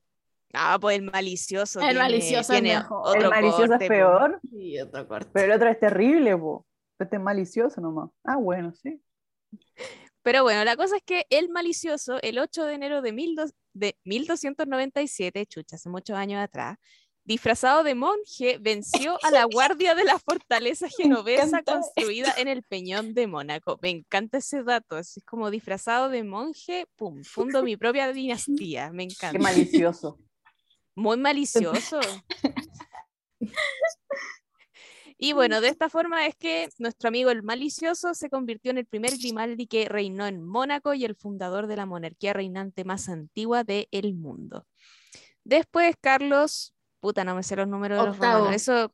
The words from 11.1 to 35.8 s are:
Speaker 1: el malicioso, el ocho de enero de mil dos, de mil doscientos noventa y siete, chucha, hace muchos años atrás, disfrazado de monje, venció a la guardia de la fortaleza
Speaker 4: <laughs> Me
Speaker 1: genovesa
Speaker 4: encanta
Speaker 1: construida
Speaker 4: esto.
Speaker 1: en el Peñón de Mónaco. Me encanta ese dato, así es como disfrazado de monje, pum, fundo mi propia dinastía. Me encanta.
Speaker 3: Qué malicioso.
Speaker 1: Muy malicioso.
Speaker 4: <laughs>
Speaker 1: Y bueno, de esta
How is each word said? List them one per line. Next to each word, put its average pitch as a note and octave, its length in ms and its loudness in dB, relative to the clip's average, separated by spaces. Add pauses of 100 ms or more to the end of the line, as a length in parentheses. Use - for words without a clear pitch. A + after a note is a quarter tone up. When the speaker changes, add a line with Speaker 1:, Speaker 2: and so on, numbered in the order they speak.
Speaker 1:
el D#4 180 4
malicioso, E4+ 760 -4
el A3+ 160 -4
ocho D#4+ 260 -4
de D4 100 -4
enero C#4+ 280 -4
de A3+ 100 -2
mil D#4+ 220 -4
dos, D4+ 180 -4 (200)
de G3 320 -4
mil A#3 220 -4
doscientos D4+ 400 -4
noventa C4+ 340 -2
y D4 80 0
siete, G3 380 -6
chucha, - 300 -14
hace - 120 -14
muchos F#3 300 -8
años G3+ 240 -4
atrás, D3+ 340 -8 (480)
disfrazado B3 580 2
de D4 120 2
monje, C4 680 0
venció A3 600 -2
a D#4 80 4
la C4+ 140 6
guardia D4 500 4
de F4+ 100 2
la D4+ 140 6
fortaleza C#4 680 -2
Speaker 4:
<laughs> - 120 -10
Me F4 60 2
Speaker 1:
genovesa B3 420 4
Speaker 4:
encanta D#4 340 0
Speaker 1:
construida A3+ 500 -2
Speaker 4:
esto. - 100 0
Speaker 1:
en C4 80 0
el B3+ 140 -2
Peñón G3+ 520 -6
de A#3+ 120 2
Mónaco. D3+ 540 -6
Me F3+ 100 -2
encanta G3 480 -4
ese C#4 260 -6
dato, A3+ 320 -2
así F3 240 -12
es - 60 -20
como A3+ 240 -6
disfrazado A3+ 580 -2
de A#3+ 160 -4
monje, D4+ 640 -8 (100)
pum, D#3+ 260 -10
fundo C4 400 -2
mi A#3 140 -2
propia C4 360 0
dinastía. A#3+ 800 -4
Me F3+ 120 -6
encanta. F#3 280 -8
Speaker 3:
Qué F#3+ 60 0
malicioso. E3+ 800 2 (800)
Speaker 1:
Muy G#3+ 200 0
malicioso. C4+ 840 0 (280)
Speaker 4:
<laughs> C#4+ 500 -6 (2500)
Speaker 1:
Y C#4+ 120 0
bueno, A#3+ 280 4
de A3+ 60 4
esta D#4 220 0